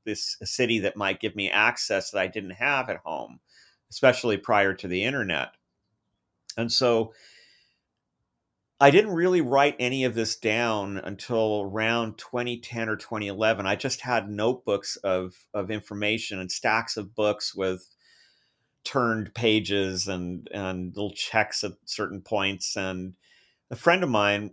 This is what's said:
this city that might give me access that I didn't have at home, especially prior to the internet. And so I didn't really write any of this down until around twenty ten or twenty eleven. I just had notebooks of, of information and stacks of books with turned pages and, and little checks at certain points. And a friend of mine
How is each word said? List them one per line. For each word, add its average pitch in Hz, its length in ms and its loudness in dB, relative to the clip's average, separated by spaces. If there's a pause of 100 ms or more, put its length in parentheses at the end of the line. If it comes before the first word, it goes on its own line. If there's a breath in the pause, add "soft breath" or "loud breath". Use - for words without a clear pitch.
this - 400 -6
city 117 360 0
that 98 180 -2
might 98 240 -2
give 104 160 -4
me 98 120 -2
access 107 640 0
that 101 80 0
I 95 80 2
didn't 95 280 -8
have 131 340 -2
at 85 160 -6
home, 64 340 -8 (500 soft breath)
especially 120 460 4
prior 98 380 4
to 92 160 -8
the 92 160 0
internet. 101 480 -2 (1040)
And 113 120 -2
so 117 440 2 (1600 soft breath)
I 143 140 10
didn't 202 220 6
really 180 260 4
write 139 400 4
any 127 240 0
of 117 120 0
this 113 200 -2
down 107 640 0
until 107 640 -2
around 110 560 -2
twenty 120 420 -6
ten 113 300 -6
or 107 80 -2
twenty 107 300 -6
eleven. 104 380 2
I 98 120 2
just - 240 -4
had 113 280 0
notebooks 104 680 0
of, 92 360 -2 (200)
of 101 180 -4
information 104 680 -4
and 92 120 -8
stacks 117 460 0
of 104 180 -8
books 104 400 0
with 92 320 -2 (960 soft breath)
turned 113 500 0
pages 98 760 2
and, 90 440 -6
and 92 400 -6
little 101 200 -6
checks - 500 0
at 95 80 -4 (140)
certain 98 340 -6
points. 98 560 -2
And 92 380 -4 (580 soft breath)
a 123 40 -10
friend 180 280 0
of 151 60 0
mine 104 440 0